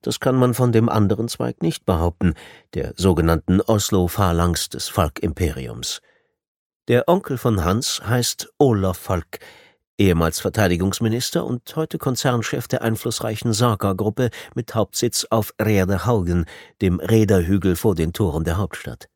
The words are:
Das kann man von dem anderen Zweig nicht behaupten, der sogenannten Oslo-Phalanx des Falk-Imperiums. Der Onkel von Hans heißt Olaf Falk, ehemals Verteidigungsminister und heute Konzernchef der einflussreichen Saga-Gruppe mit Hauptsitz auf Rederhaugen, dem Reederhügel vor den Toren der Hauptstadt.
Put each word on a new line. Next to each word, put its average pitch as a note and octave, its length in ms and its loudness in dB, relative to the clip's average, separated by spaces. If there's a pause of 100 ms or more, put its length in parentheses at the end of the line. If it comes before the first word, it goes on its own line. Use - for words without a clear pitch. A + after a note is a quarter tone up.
Das - 180 -6
kann C3 160 2
man B2+ 180 4
von B2 200 2
dem A2+ 160 4
anderen G#2+ 400 0
Zweig - 320 -6
nicht E3 240 -4
behaupten, F2 480 0 (400)
der C2+ 240 -6
sogenannten E2+ 640 2
Oslo-Phalanx F2+ 1080 0
des - 200 -10
Falk-Imperiums. D2 1120 -4 (880)
Der A#2+ 200 2
Onkel E3+ 300 0
von G#2+ 260 0
Hans G2 400 -2
heißt - 540 -2
Olaf G2 400 2
Falk, - 420 -6 (600)
ehemals E2 400 4
Verteidigungsminister G#2 1040 0
und - 300 -8
heute D#3+ 240 -6
Konzernchef B2 680 -2
der - 140 -2
einflussreichen A2+ 720 -2
Saga-Gruppe G#2+ 800 0 (240)
mit - 180 -8
Hauptsitz - 560 -2
auf A2 320 0
Rederhaugen, F#2 840 2 (360)
dem F2+ 180 2
Reederhügel F#2+ 760 4
vor G#2+ 180 0
den E2 180 0
Toren D#2+ 320 -2
der E2+ 140 -2
Hauptstadt. D#2+ 580 -8